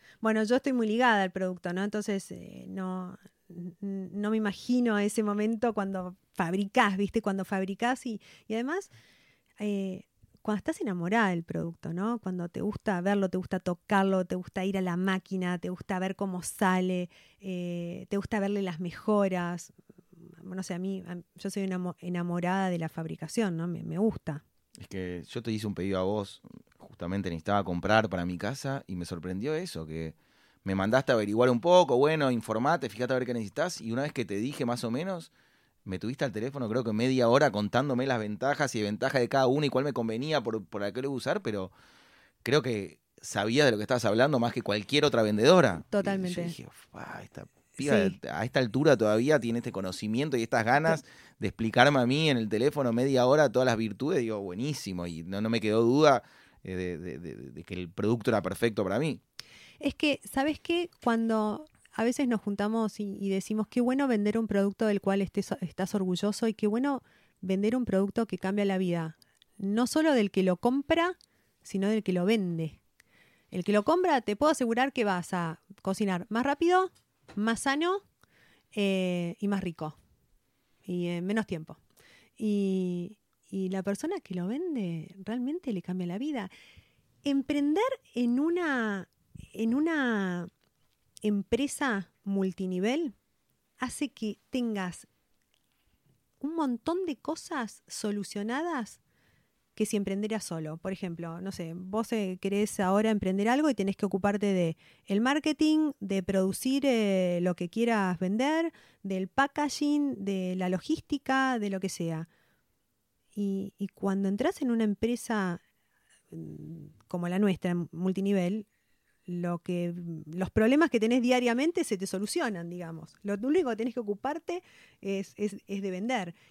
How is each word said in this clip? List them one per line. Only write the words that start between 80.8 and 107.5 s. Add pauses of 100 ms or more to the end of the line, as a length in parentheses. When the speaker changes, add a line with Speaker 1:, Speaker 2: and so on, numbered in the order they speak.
Speaker 1:
Y
en
menos
tiempo. (580)
Y, (320)
y
la
persona
que
lo
vende
realmente
le
cambia
la
vida. (720)
Emprender (300)
en
una (500)
en
una (720)
empresa (100)
multinivel (640)
hace
que (100)
tengas (1300)
un
montón
de
cosas
solucionadas (760)
que
si
emprenderas
solo.
Por
ejemplo,
no
sé,
vos,
eh,
querés
ahora
emprender
algo
y
tenés
que
ocuparte
de (280)
el
marketing,
de
producir,
eh,
lo